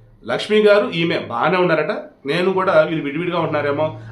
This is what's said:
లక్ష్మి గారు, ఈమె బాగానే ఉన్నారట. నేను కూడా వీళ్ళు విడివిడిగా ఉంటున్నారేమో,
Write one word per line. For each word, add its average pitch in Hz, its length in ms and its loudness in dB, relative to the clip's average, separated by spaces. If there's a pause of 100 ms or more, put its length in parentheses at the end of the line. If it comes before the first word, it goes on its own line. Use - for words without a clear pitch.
(240)
లక్ష్మి 143 340 0
గారు, 208 320 4
ఈమె 165 280 -2
బాగానే 147 400 -2
ఉన్నారట. 165 320 2 (360)
నేను 180 260 0
కూడా 185 300 4
వీళ్ళు 156 220 -2
విడివిడిగా 170 340 -4
ఉంటున్నారేమో, 151 640 -2 (120)